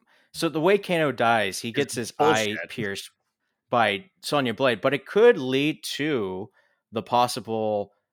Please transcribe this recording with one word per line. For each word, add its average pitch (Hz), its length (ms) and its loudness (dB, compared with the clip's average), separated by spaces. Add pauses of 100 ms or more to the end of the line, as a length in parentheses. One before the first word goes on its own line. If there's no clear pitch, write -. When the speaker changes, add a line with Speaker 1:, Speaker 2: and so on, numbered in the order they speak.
(320)
Speaker 1:
so - 160 -2
the 151 120 -4
way 190 180 4
Kano 165 340 0
dies, 113 480 0
he 120 80 -8
Speaker 2:
Is 110 60 -10
Speaker 1:
gets 139 200 -2
his 117 240 -6
eye 110 280 4
Speaker 2:
bullshit. 104 240 -6
Speaker 1:
pierced 101 400 -8 (600)
by 104 360 2 (160)
Sonya 135 320 0
Blade, 120 260 0
but 135 140 2
it 139 120 -4
could 226 320 6
lead 135 460 -2
to 110 680 -4 (400)
the 107 120 -6
possible 110 920 0 (200)